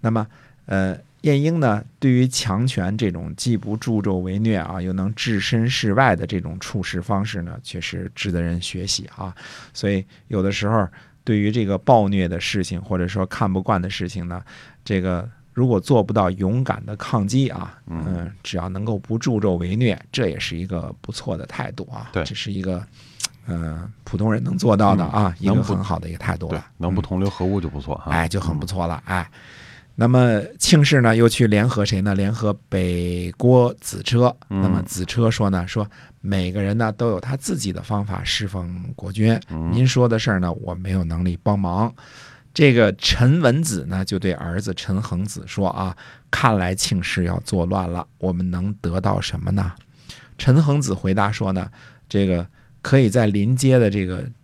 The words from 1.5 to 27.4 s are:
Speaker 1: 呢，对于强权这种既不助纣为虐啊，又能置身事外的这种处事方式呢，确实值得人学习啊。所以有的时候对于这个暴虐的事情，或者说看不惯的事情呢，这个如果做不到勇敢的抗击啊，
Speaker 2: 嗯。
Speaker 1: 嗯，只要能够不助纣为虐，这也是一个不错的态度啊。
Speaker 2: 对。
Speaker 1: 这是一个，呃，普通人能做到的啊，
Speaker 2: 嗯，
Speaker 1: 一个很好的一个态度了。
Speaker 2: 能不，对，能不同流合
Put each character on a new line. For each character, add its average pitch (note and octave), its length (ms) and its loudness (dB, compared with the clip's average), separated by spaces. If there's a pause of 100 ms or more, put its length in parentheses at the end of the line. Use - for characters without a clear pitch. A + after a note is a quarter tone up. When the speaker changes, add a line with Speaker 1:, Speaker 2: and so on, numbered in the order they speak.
Speaker 1:
呢， A2 220 2 (180)
对 C3+ 100 4
于 B2 160 4
强 A2+ 400 0
权 G2+ 320 -2
这 A2 120 2
种 E2 260 -8
既 A#2+ 200 0
不 G#2 200 -4
助 A2 260 -2
纣 G2 160 0
为 F#2 200 -4
虐 A2 200 2
啊， F2 240 -6
又 F#2 100 -4
能 F#2+ 220 -2
置 A2 240 -2
身 A#2 320 0
事 G#2+ 240 0
外 A#2+ 220 4
的 F2+ 100 -4
这 F#2 140 -2
种 E2 180 -8
处 - 240 -6
事 F2+ 180 -6
方 G2 240 -2
式 G#2 180 -8
呢， E2+ 200 -10
确 - 180 -10
实 F2+ 340 -8
值 G2+ 180 -4
得 E2+ 100 0
人 E2+ 180 -2
学 F#2 260 -8
习 - 300 -4
啊。 F#2 160 -10 (400)
所 - 160 -2
以 F#2+ 160 2 (220)
有 G2+ 160 -2
的 G2 80 2
时 G2+ 180 -2
候 G#2+ 180 2 (380)
对 A2 140 2
于 G#2 140 2
这 A2+ 120 0
个 G2 140 0
暴 A2 300 6
虐 G2 180 2
的 F2 140 -4
事 G2 240 -2
情， F2 180 -6
或 F#2+ 160 -4
者 F2 80 0
说 F#2+ 200 -2
看 G2+ 240 -2
不 F#2 120 0
惯 G2 180 0
的 F#2 80 -4
事 F#2 200 -6
情 F2+ 180 -8
呢， F2 160 -8 (420)
这 G2 160 0
个 F#2 280 -2 (240)
如 B2+ 160 2
果 A2+ 100 4
做 A2+ 240 4
不 F#2+ 100 0
到 G#2 200 4
勇 G2+ 320 0
敢 G#2 200 -4
的 G#2 120 -10
抗 G#2 320 -2
击 B2+ 220 2
啊， F2+ 360 -10
Speaker 2:
嗯。 E2 220 -8
Speaker 1:
嗯， F2 240 -6 (100)
只 - 140 -8
要 F2 120 -4
能 F#2+ 160 -6
够 A2 140 -2
不 A2 180 -4
助 A2+ 240 0
纣 G2+ 180 2
为 F2 180 -2
虐， A2+ 200 2 (140)
这 G#2+ 180 0
也 D2+ 80 -4
是 - 220 -8
一 F2+ 80 -6
个 F2 340 -6
不 - 120 -12
错 - 240 -8
的 - 100 -12
态 - 240 -10
度 - 220 -12
啊。 A2+ 200 -14
Speaker 2:
对。 E2+ 120 -2
Speaker 1:
这 - 100 -10
是 G#2 180 -8
一 G2 80 -4
个， F#2 240 -6 (600)
呃， E2 420 -6 (140)
普 - 140 -8
通 G#2+ 160 0
人 A2 100 -2
能 B2+ 160 -2
做 A2+ 180 4
到 G2+ 200 6
的 F2 80 2
啊， G2 340 0
Speaker 2:
嗯， - 60 -8
Speaker 1:
一 F#2+ 100 4
个 B2+ 80 4
很 G2 200 -2
好 F#2 180 -4
的 E2 80 -10
一 E2+ 40 -8
个 E2+ 60 -10
态 - 180 -4
度 D#2+ 160 -6
了。 - 20 -4
Speaker 2:
能 D#2 40 -4
不， - 20 -8
对， - 180 -20
能 F2+ 180 -2
不 F2+ 40 0
同 F#2 200 -2
流 G2 100 2
合 F#2 140 -6